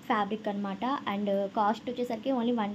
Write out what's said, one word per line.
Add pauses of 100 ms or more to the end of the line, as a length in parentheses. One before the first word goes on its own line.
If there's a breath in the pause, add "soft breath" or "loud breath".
ఫ్యాబ్రిక్
అనమాట. (280)
And (300)
కాస్ట్
వచ్చేసరికి (100)
only
వన్